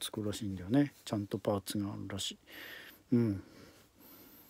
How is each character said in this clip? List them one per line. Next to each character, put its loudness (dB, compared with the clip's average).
つ -6
く -4
ら 0
し -4
い 0
ん -2
だ -6
よ -8
ね。 6
ち -4
ゃ 2
ん 0
と -2
パ 2
ー 0
ツ -4
が 0
あ -6
る -8
ら -6
し -6
い。 8
う 8
ん。 4